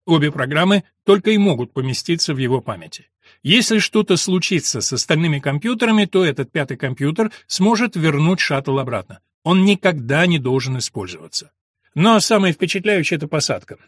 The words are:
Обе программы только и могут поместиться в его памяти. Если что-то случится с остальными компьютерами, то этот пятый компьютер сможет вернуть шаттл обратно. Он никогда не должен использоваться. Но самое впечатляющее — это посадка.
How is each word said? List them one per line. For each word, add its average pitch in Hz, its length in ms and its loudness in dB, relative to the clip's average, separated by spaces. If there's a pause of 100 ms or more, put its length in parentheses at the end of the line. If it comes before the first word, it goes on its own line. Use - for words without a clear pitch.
Обе 151 260 2
программы 160 520 0 (200)
только 202 280 4
и 214 60 4
могут 156 360 0
поместиться 139 600 -4
в 131 40 -6
его 127 240 0
памяти. 87 460 -14 (360)
Если 220 360 2
что-то 202 360 0
случится 175 640 -2
с - 140 -4
остальными 156 460 0
компьютерами, 214 640 0
то 185 180 0
этот 139 260 -2
пятый 139 280 -6
компьютер 147 540 -2 (160)
сможет 220 500 0
вернуть 160 420 0
шаттл 135 400 -2
обратно. 117 400 -8 (240)
Он 185 220 4
никогда 170 600 2
не 165 120 2
должен 127 380 -2
использоваться. 90 760 -12 (420)
Но 208 280 4
самое 190 320 2
впечатляющее — 180 640 -2
это 151 100 -6
посадка. - 500 -6 (100)